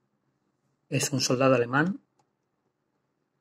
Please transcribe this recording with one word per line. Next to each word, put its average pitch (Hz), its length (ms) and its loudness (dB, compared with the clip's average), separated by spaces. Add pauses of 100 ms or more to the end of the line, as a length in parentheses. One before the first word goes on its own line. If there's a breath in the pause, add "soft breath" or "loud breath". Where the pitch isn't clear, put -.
(880)
Es 135 220 -2
un 127 100 -2
soldado 131 360 2
alemán. 135 440 -2 (1400)